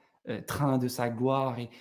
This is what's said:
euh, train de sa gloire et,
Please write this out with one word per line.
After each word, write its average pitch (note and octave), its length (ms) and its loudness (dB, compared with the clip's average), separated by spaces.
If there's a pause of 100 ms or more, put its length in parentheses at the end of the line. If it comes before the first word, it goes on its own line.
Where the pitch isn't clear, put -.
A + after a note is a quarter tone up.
(300)
euh, A2+ 120 -4
train C3+ 380 2
de B2 80 0
sa A#2+ 220 -2
gloire B2+ 500 0
et, A#2+ 100 -8 (120)